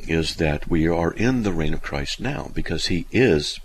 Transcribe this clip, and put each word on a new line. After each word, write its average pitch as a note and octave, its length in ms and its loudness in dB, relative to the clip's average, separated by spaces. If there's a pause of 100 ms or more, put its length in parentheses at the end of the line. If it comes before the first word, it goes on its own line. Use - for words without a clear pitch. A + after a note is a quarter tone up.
is D#2+ 300 0
that D2+ 340 0
we D#2+ 160 4
are E2+ 260 2
in B2 300 0
the G2+ 100 0
reign D#2+ 220 0
of D#2 80 -2
Christ C#2+ 380 -6
now, C3+ 340 -6
because D#2 320 -2
he F2 240 -2
is F2+ 540 4